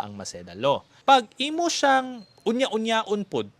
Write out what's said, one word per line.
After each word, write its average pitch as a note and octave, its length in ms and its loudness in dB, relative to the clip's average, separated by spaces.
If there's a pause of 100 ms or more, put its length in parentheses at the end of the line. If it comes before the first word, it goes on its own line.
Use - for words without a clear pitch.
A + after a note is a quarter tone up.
ang G#2 80 -14
Maseda F2+ 400 -12
law. A2 320 0 (160)
Pag C4 240 6 (160)
imo D#4 320 -2
siyang B3+ 480 2 (240)
unya-unyaon A3 800 0
pod, G#2+ 240 -2 (100)